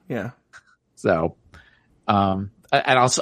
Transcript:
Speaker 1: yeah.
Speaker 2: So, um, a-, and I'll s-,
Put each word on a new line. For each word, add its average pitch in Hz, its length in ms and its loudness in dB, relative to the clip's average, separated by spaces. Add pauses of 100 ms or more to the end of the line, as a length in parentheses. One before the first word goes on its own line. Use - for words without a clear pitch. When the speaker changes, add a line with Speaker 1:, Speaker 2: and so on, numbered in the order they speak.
Speaker 1:
yeah. 120 220 -8 (760)
Speaker 2:
So, 82 320 0 (720)
um, 98 420 0 (220)
a-, 143 160 0
and 131 100 4
I'll 123 60 4
s-, - 180 -2